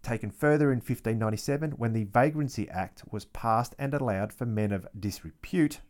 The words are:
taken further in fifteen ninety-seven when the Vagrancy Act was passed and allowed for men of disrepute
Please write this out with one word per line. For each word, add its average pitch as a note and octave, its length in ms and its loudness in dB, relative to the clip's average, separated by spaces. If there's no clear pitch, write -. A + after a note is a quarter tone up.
taken A2 280 -4
further D3+ 400 4
in B2 120 2
fifteen A2+ 360 -2
ninety-seven D3 540 -2
when A#2 220 -2
the A2 100 0
Vagrancy C3+ 640 2
Act - 420 -6
was G#2 140 -8
passed A#2 540 0
and C#3 160 -4
allowed G#2+ 400 -2
for B2+ 100 -6
men G#2+ 260 0
of F#2+ 160 -2
disrepute B2 920 -2